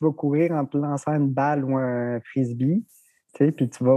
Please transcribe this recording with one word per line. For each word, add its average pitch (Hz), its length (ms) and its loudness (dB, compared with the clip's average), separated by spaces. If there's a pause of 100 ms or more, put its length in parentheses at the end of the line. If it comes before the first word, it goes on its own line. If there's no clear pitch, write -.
vas 156 80 4
courir 151 400 0
en 147 140 0
te 143 100 -6
lançant 147 380 -2
une 143 160 2
balle 139 340 0
ou 135 140 0
un 120 420 -2
frisbee, 131 640 -2 (480)
tu - 140 0
sais, 160 60 2
puis 127 180 -2
tu - 140 -6
vas 127 120 6